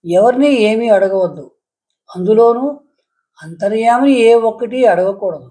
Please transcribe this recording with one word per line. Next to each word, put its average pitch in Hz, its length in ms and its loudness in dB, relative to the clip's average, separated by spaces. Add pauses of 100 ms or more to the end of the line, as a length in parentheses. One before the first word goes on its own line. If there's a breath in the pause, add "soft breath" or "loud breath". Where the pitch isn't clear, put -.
ఎవరిని 247 440 2 (120)
ఏమీ 220 280 0
అడగవద్దు, 190 560 0 (640)
అందులోనూ 233 560 0 (760)
అంతర్యామిని 220 800 -2
ఏ 226 120 4 (180)
ఒక్కటి 233 360 -8
అడగకూడదు. 185 640 -2